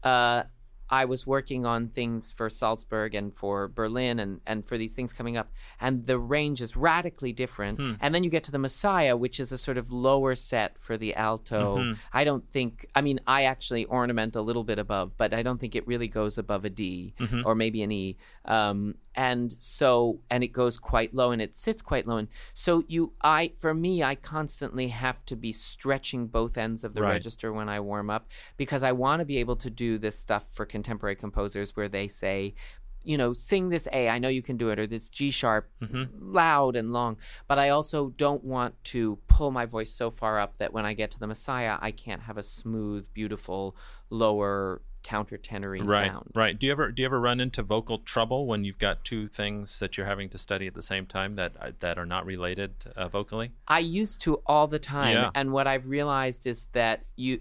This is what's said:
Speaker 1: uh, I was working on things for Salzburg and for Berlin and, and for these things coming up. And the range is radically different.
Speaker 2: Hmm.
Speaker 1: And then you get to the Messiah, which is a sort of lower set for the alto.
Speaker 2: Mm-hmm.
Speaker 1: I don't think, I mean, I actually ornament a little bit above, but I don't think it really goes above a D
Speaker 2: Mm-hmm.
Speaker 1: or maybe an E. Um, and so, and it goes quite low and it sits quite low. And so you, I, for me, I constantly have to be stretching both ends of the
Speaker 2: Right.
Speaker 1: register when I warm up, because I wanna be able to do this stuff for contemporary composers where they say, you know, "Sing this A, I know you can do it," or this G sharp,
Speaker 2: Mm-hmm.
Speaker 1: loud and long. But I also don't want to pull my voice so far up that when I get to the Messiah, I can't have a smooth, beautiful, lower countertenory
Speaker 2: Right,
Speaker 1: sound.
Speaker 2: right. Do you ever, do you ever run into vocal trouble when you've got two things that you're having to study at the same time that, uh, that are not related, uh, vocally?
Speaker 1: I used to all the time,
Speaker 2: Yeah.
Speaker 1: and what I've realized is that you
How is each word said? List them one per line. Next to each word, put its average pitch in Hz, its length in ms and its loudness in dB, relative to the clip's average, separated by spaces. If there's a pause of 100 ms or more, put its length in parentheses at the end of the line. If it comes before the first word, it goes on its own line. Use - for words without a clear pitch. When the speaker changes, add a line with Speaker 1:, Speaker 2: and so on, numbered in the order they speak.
Speaker 1:
uh, 120 400 6 (500)
I 135 120 6
was 127 200 -2
working 131 400 0
on 117 220 0
things 117 460 -4
for 113 160 -4
Salzburg 110 680 -2
and 101 180 -4
for 101 360 -2
Berlin 117 500 -2
and, 98 260 -6
and 107 220 -6
for 120 100 -4
these 113 160 -6
things 127 200 -6
coming 117 240 -4
up. 110 120 -4 (300)
And 127 260 -2
the 127 140 2
range 143 420 0
is 113 140 -6
radically 160 560 2
different. 110 480 -4
Speaker 2:
Hmm. 135 220 -2
Speaker 1:
And 143 120 2
then 180 120 4
you 175 40 2
get 160 140 2
to - 80 -10
the 143 80 0
Messiah, 143 560 4
which 123 240 -2
is 135 140 -4
a 131 40 -6
sort 127 200 -2
of 123 120 -6
lower 131 460 4
set 117 420 -2
for - 200 -6
the 107 180 -2
alto. 110 600 0
Speaker 2:
Mm-hmm. 120 160 0 (180)
Speaker 1:
I 135 140 4
don't 139 260 2
think, 123 420 -4
I 139 60 8
mean, 139 260 2
I 135 200 6
actually 127 400 0
ornament 117 500 0
a 113 60 0
little 113 240 0
bit 107 140 0
above, 98 360 -2
but 110 180 2
I 113 100 0
don't 123 180 0
think 117 160 -4
it - 100 -4
really 120 220 -2
goes 107 280 -2
above 104 280 -2
a 107 40 -2
D 92 520 -6
Speaker 2:
Mm-hmm. 120 240 -2
Speaker 1:
or 110 100 4
maybe 110 280 0
an 104 100 0
E. 95 240 -4 (260)
Um, 104 520 2 (180)
and 123 380 0
so, 120 680 4 (100)
and 123 140 2
it 123 100 0
goes 123 240 2
quite - 360 2
low 127 180 4
and 117 100 0
it 110 120 -4
sits - 280 -2
quite 127 260 0
low. 117 100 0
And 107 120 -2 (240)
so 170 340 4
you, 165 240 0 (100)
I, 156 380 4
for 160 140 2
me, 170 280 2
I 135 140 2
constantly 143 720 -4
have 123 380 -2
to 131 100 -6
be 113 160 -6
stretching 131 760 -4
both 117 300 0
ends 113 280 -2
of 104 80 -6
the 107 80 -2
Speaker 2:
Right. 101 100 4
Speaker 1:
register 110 420 -2
when 107 160 -4
I 104 120 -4
warm 104 280 -4
up, 107 200 -4 (280)
because 135 260 -2
I 127 100 4
wanna 139 320 2
be 143 120 -2
able 120 200 0
to 127 120 -6
do 113 280 0
this 107 200 -2
stuff - 320 -2
for - 160 -6
contemporary 107 520 -4
composers 101 580 -4
where 104 140 -2
they 98 180 -2
say, 98 480 -2 (480)
you 151 140 0
know, 120 160 2
"Sing 185 360 0
this 170 220 0
A, 127 160 2
I 113 100 4
know 123 120 0
you 131 120 2
can 127 160 -4
do 113 120 2
it," 104 100 0
or 107 80 0
this 113 220 -8
G 143 200 -2
sharp, 110 400 2 (140)
Speaker 2:
Mm-hmm. 123 500 -6
Speaker 1:
loud 147 440 6
and 113 160 -2
long. 120 240 0 (320)
But 139 100 6
I 139 100 6
also 143 460 2
don't 143 300 2
want 127 400 -2
to 110 420 0
pull 143 240 10
my 127 140 0
voice 113 260 -4
so 117 180 -2
far 110 300 2
up 101 180 0
that - 160 -2
when 110 120 0
I 104 80 0
get 107 180 -2
to - 80 -12
the 107 80 -6
Messiah, 113 540 -2
I 107 100 -2
can't 110 320 -8
have 113 140 -8
a 101 60 -8
smooth, 104 720 -6
beautiful, 98 600 -6 (340)
lower 101 720 2 (220)
countertenory 101 800 -6
Speaker 2:
Right, 101 280 4
Speaker 1:
sound. - 240 -12
Speaker 2:
right. 107 240 2
Do 127 80 2
you 139 40 4
ever, 143 200 0
do 120 100 -2
you 131 60 2
ever 131 120 2
run 120 200 2
into 127 240 -2
vocal 110 340 0
trouble 120 480 -2
when 107 180 0
you've 98 140 -4
got 101 260 0
two 107 240 -6
things 104 520 -6
that - 180 -4
you're 98 80 -4
having 98 240 -4
to 92 80 -12
study 95 300 -4
at 90 80 -10
the - 80 -10
same 95 240 -4
time 98 280 -4
that, 92 240 -4
uh, - 200 -8
that 85 180 -2
are 87 80 -6
not 87 180 -4
related, 92 480 -4 (240)
uh, 110 120 -4
vocally? 107 440 -4 (160)
Speaker 1:
I 156 120 6
used 175 420 -2
to 151 240 2
all 151 220 6
the 151 100 -2
time, 139 380 2
Speaker 2:
Yeah. 120 180 4
Speaker 1:
and 135 180 0
what 135 140 4
I've 135 240 0
realized 135 560 0
is 120 280 -4
that 113 320 2 (100)
you 127 260 -2